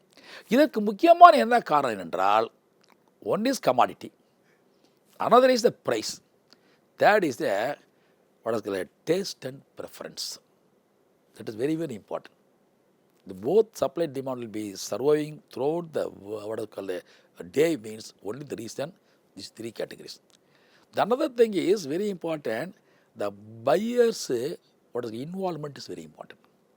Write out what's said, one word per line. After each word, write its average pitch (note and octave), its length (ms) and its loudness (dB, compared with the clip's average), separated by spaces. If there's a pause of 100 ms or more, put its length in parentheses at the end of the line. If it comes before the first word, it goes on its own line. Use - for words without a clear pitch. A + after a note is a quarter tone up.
(480)
இதற்கு B3 340 2
முக்கியமான E4 560 8
என்ன A#3 220 2
காரணம் C#3 400 0
என்றால், F#2+ 520 2 (720)
one D#3 180 -2
is C4 120 0 (140)
commodity, A#2+ 440 2 (1080)
another A#3+ 300 6
is A#3+ 140 2
the G#3+ 100 2 (120)
price, A#2 320 -4 (800)
third G3 260 4
is C3+ 160 -2
the B2 380 -2 (720)
what A#2 60 0
is A2 100 -4
called G2 120 -2
a F2+ 100 -6 (180)
taste F#3 400 -2
and C3+ 160 -12 (160)
preference. - 600 -12 (960)
That A2+ 140 -16
is A#2 40 -8
very, C3+ 220 -4
very D#3+ 180 -6
important. E2 400 -12 (920)
The F#2+ 80 -14
both E3 420 0
supply E3 280 -2
and C#3+ 140 -6
demand C3 200 -8
will A#2 80 -10
be G#2+ 280 -8
surviving D3+ 680 -2 (100)
throughout D#3+ 400 -4
the, G2 120 -2
what G#2 540 -10
is A2+ 60 -8
called G2 240 -10
a, F2+ 120 -6 (360)
a - 60 -14
day, D3 340 0
means A2 340 -14 (140)
only B2 200 -10
the G2+ 100 -10
reason B2+ 360 -10 (440)
these - 140 -18
three A2+ 220 -12
categories. - 480 -12 (720)
The B2 100 0
another B3+ 260 0
thing A#3 240 2
is F3+ 320 0
very F3 240 -4
important, D#3+ 640 -6 (420)
the G#2 140 -6
buyers, D3 1000 0 (640)
what B2 120 -6
is A2+ 60 -10
involvement D3+ 680 -8
is A#2 80 -16
very F2 200 -12
important. - 340 -20 (380)